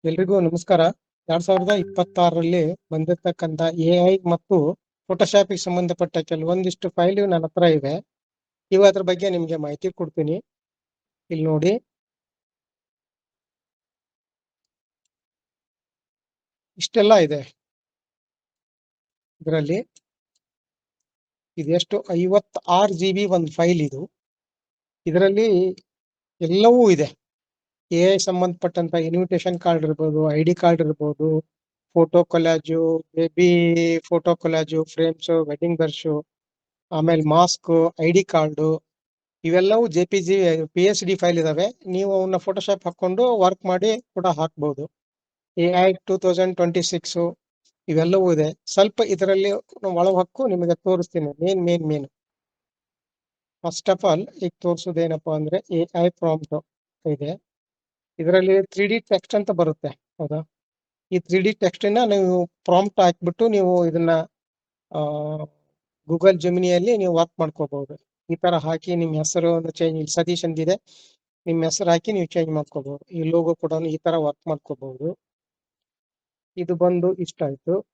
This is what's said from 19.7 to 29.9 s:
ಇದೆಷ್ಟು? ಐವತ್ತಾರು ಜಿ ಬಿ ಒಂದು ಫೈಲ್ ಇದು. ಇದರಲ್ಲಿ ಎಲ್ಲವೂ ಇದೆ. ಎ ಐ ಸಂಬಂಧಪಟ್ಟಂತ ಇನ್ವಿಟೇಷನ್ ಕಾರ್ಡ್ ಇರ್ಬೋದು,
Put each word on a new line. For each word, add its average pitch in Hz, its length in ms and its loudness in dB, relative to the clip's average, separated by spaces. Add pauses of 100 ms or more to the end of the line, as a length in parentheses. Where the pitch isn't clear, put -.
ಇದೆಷ್ಟು? 170 400 -4 (140)
ಐವತ್ತಾರು 185 840 0
ಜಿ 185 200 -2
ಬಿ 202 120 -2
ಒಂದು 175 260 0
ಫೈಲ್ 170 300 2
ಇದು. 135 200 -6 (1040)
ಇದರಲ್ಲಿ 196 440 2 (920)
ಎಲ್ಲವೂ 208 400 6 (100)
ಇದೆ. 147 160 2 (840)
ಎ 170 80 0 (120)
ಐ 196 60 4
ಸಂಬಂಧಪಟ್ಟಂತ 180 800 -2
ಇನ್ವಿಟೇಷನ್ 175 640 -2
ಕಾರ್ಡ್ 165 260 0
ಇರ್ಬೋದು, 156 360 -2 (100)